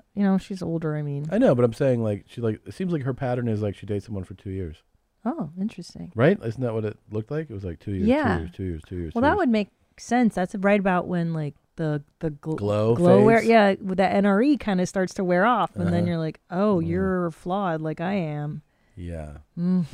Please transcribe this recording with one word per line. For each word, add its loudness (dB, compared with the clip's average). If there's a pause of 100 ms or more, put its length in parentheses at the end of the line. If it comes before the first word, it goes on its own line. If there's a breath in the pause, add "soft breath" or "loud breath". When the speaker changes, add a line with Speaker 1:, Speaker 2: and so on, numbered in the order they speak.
(140)
Speaker 1:
You 0
know, 4
she's -6
older, -4
I -4
mean. -6
Speaker 2:
I 0
know, 8
but 6
I'm 4
saying, 2
like, -2
she, -12
like, -2
it -14
seems -4
like -2
her -2
pattern -2
is, 0
like, -2
she -18
dates -4
someone -8
for -14
two -12
years. -8 (460)
Speaker 1:
Oh, -6 (100)
interesting. -10
Speaker 2:
Right? 4
Isn't -6
that -2
what -2
it -4 (140)
looked -6
like? -6
It -12
was, -10
like, -8
two -8
years, 0
Speaker 1:
Yeah. 2
Speaker 2:
two -4
years, -10
two -8
years, -6
two -10
years, -6
Speaker 1:
Well, -2
Speaker 2:
two 2
Speaker 1:
that 4
Speaker 2:
years. 0
Speaker 1:
would 2
make 0 (300)
sense. 2
That's -2
right 2
about 0
when, -2
like, -6 (220)
the, -2 (180)
the -2
gl-, -6
Speaker 2:
Glow 2
Speaker 1:
glow 6
wear, 6
Speaker 2:
phase? 0
Speaker 1:
yeah, 6
with -4
that 2
N 2
R 4
E 2
kinda -2
starts -2
to -4
wear 2
off, 0
and -2
then 2
Speaker 2:
Uh-huh. 2
Speaker 1:
you're -2
like, -6 (100)
"Oh, 2
Speaker 2:
Mm. -2
Speaker 1:
you're 0
flawed -4
like -6
I -4
am." -6 (340)
Speaker 2:
Yeah. -10 (200)
Speaker 1:
Mm, 2